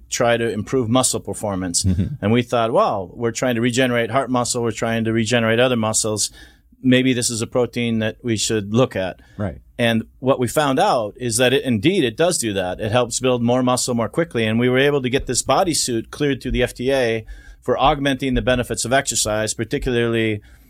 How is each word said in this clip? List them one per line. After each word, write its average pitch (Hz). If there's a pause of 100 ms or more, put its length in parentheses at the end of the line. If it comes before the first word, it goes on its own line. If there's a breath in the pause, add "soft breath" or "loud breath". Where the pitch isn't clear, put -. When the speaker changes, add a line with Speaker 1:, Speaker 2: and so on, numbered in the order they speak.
Speaker 1:
try 117
to 117
improve 110
muscle 123
performance. 92
Speaker 2:
Mm-hmm. 92
Speaker 1:
And 101
we 120
thought, 120
"Well, 131
we're 117
trying 127
to 110
regenerate 120
heart 127
muscle. 123
We're 117
trying 113
to 113
regenerate 113
other 127
muscles. 110 (500 loud breath)
Maybe 127
this 117
is 117
a 113
protein 117
that 110
we 117
should 104
look 120
at." 92 (180)
Speaker 2:
Right. 95 (160)
Speaker 1:
And 117 (120)
what 127
we 123
found 139
out 143
is 120
that 123
it, 139
indeed, 135
it 117
does 175
do 113
that. 90
It 104
helps 120
build 123
more 123
muscle 127
more 117
quickly. 165
And 110
we 123
were 127
able 143
to 123
get 135
this 123
bodysuit 135
cleared 139
through 123
the 123
F 120
D 123
A 113 (380 loud breath)
for 120
augmenting 139
the 120
benefits 120
of 120
exercise, 110
particularly 117 (280 soft breath)